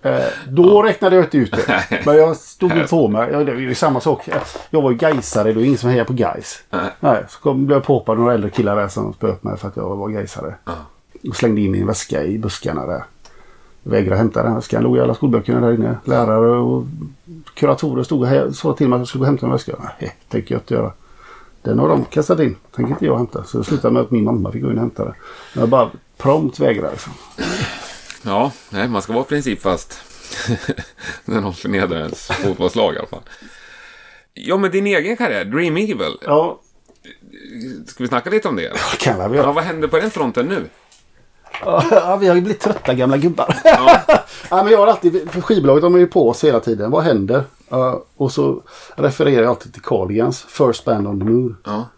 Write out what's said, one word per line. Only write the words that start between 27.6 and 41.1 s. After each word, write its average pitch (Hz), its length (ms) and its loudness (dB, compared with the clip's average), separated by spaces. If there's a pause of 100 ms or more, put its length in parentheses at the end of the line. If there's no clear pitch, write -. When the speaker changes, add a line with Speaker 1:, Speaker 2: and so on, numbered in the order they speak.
Speaker 2:
Ja, 117 300 0 (180)
nej, 104 180 -4
man 104 140 -2
ska 113 100 -8
vara 123 120 0
principfast. 127 720 -4 (640)
<laughs> - 640 -10
När 113 160 -2
någon 98 140 -6
förnedrar 95 440 -4
ens - 280 -8
fotbollslag 95 680 -2
i - 40 -8
alla - 80 -8
fall. - 140 -16 (1120)
Ja, - 220 -4
men 196 140 0
din 196 160 0
egen 196 300 0
karriär, 226 280 -2
Dream 156 320 -2
Evil. 170 500 -4
Speaker 1:
Ja. 156 340 0 (1300)
Speaker 2:
Ska - 180 -10
vi 123 40 -4
snacka 127 220 -2
lite 214 180 0
om 131 80 -2
det? 87 60 -4
Speaker 1:
Ja, - 120 -8 (240)
kan 104 320 0
vi 131 60 0
göra. 143 100 4
Speaker 2:
Ja, 139 60 2
vad 160 120 -2
händer 160 240 -4
på 160 80 0
den 208 140 0
fronten 131 360 -2
nu? 156 220 -4 (960)